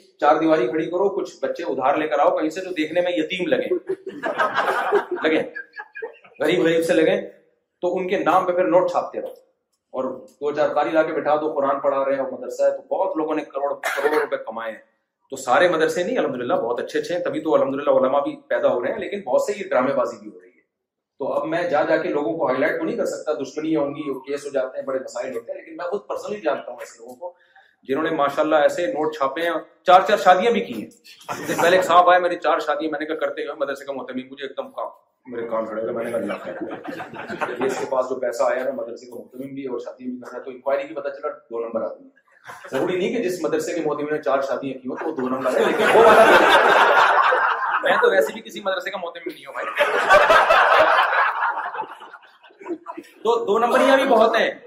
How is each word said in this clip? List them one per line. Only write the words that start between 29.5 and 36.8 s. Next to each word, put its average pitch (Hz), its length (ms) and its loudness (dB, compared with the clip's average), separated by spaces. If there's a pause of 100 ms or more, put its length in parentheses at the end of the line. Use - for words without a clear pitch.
چار 185 180 8
چار 196 160 2
شادیاں 185 360 6
بھی 202 80 2
کی - 140 -6
ہیں۔ - 160 -12 (480)
ایک - 100 -12
دن 160 140 -2
پہلے 175 140 6
ایک 185 80 4
صاحب 175 260 8
آئے، 180 100 8
میری 175 160 -2
چار 165 220 0
شادیاں، 156 320 -2
میں 151 100 -6
نے 151 60 -6
کہا 156 80 -6
کرتے 147 280 -6
ہوئے 143 120 -8
مدرسے 139 300 -6
کا 139 80 -8
محتمم، 127 280 -8 (100)
مجھے 135 160 -14
ایک - 100 -12
دم 127 140 -10
کام، - 180 -8 (380)
میرے 117 220 -8
کان 113 180 -4
کھڑے 107 140 -8
ہو 113 60 -4
گئے، 120 80 -4
میں 117 100 -4
نے 120 60 -6
کہا - 80 -2
اللہ - 220 -4
خیر۔ - 140 -10 (920)